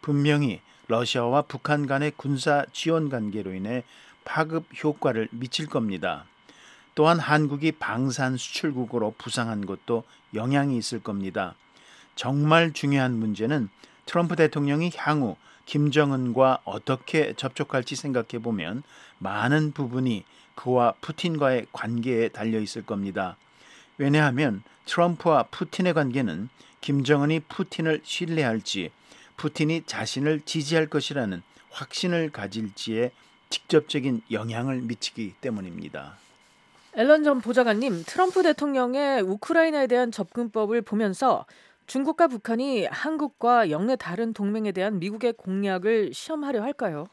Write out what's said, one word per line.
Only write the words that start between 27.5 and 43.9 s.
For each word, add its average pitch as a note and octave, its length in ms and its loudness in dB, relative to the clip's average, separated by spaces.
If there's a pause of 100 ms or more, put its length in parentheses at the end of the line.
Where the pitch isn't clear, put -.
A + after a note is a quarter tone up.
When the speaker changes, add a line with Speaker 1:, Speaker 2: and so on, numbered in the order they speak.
Speaker 1:
신뢰할지, A#2 840 -2 (460)
푸틴이 D#3 500 -2
자신을 C#3+ 560 -2
지지할 D#3 440 0
것이라는 B2+ 560 -4 (280)
확신을 E3+ 600 -2
가질지에 A2 840 -4 (380)
직접적인 C3+ 800 0
영향을 A#2 520 -4
미치기 A2+ 580 -8
때문입니다. F2 760 -8 (800)
Speaker 2:
앨런 D4 280 6
전 C#4 160 4
보좌관님, A3+ 640 2
트럼프 F#4 360 2
대통령의 C#4 800 2
우크라이나에 D4 640 2
대한 B3 240 2
접근법을 A3 720 -2
보면서 G#3 640 0 (400)
중국과 D#4 420 2
북한이 A#3 580 -2
한국과 B3 840 0
영내 G3+ 260 0